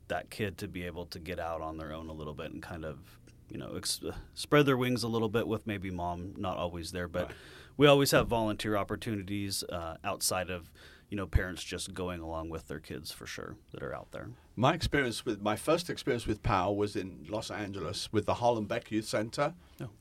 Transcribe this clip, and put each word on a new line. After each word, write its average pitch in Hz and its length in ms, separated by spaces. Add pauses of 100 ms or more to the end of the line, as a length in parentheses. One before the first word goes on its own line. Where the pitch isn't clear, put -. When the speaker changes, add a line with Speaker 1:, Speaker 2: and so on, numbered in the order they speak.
Speaker 1:
that - 240
kid 101 280
to 101 100
be 87 160
able 87 220
to - 120
get 85 200
out 82 220
on 80 160
their 78 160
own 80 160
a 82 40
little 76 200
bit 73 200
and - 100
kind 80 220
of, 73 140 (520)
you - 80
know, 67 180
ex-, - 240 (340)
spread 147 320
their 135 100
wings 123 260
a 117 60
little 113 200
bit 104 200
with 107 180
maybe 98 240
mom 87 460
not 95 200
always 85 360
there. 90 160
But 90 180
Speaker 2:
Right. - 100 (400)
Speaker 1:
we 143 120
always 139 240
have 120 160
volunteer 107 480
opportunities, 98 880
uh, 82 400
outside 92 440
of, 87 220 (400)
you 104 60
know, 95 100
parents 90 380
just 92 280
going 90 280
along 80 300
with 80 180
their 71 120
kids 76 300
for - 160
sure - 300 (160)
that - 100
are 67 120
out - 180
there. 50 180 (260)
Speaker 2:
My 131 180
experience 135 520
with, 101 160
my 107 140
first 175 340
experience 123 360
with 104 160
Powell 101 340
was 104 200
in 90 320
Los 107 220
Angeles 95 640
with 104 140
the 92 80
Hollenbeck 113 560
Youth 107 160
Center, 135 480 (260)
Speaker 1:
Oh. 131 80 (120)